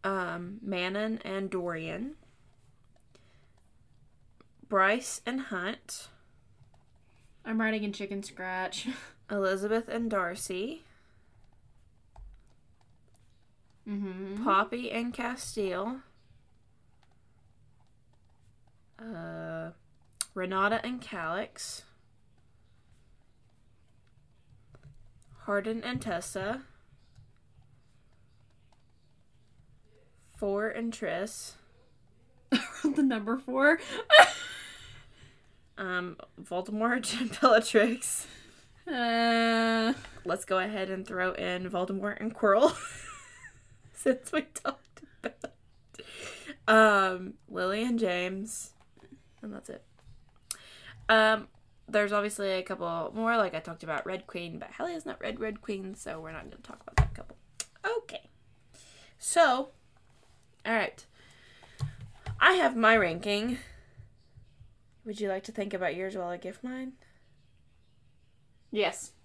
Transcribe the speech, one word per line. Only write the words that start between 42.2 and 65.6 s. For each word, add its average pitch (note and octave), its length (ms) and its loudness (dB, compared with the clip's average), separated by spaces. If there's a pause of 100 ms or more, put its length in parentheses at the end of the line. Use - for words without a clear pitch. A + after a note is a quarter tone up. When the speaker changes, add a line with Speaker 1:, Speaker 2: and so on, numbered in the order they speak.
Speaker 1:
Quirrell, A3+ 400 8 (600)
<laughs> - 560 -20
since - 380 0
we D#4 100 0
talked - 600 -10 (220)
about - 120 -8 (640)
it. - 60 -16 (600)
Um, G3 680 6 (120)
Lily G3 360 -2
and A#3+ 160 0
James, F#3+ 720 -2 (720)
and G#3 100 -10
that's - 160 -14
it. - 140 -14 (1300)
Um, A3 380 6 (400)
there's G#3 240 2
obviously G#3 400 0
a F#3 120 -2
couple E3+ 520 -6
more, A3+ 220 2
like F#3+ 160 2
I D#3+ 60 -4
talked E3 240 -12
about D#3 220 -6
Red F#3 220 -8
Queen, E3+ 320 -10
but - 120 -12
Hallie F4 220 -6
is D#4+ 120 -10
not - 160 -10
Red A3+ 180 -6
Red A3 220 -6
Queen, G3 340 -8
so - 240 -10
we're D#3+ 120 -12
not D#3+ 120 -12
gonna - 200 -18
talk - 180 -18
about - 160 -10
that - 160 4
couple. - 240 -14 (600)
Okay. - 300 -16 (880)
So, C4+ 520 4 (960)
all A3 80 0
right. - 320 -2 (1300)
I F4 140 8
have E4+ 220 4
my A3+ 220 6
ranking. G#3 600 0 (1500)
Would G#3+ 160 -8
you G3+ 80 -2
like F#3+ 160 -4
to A3+ 80 -12
think G3+ 200 -4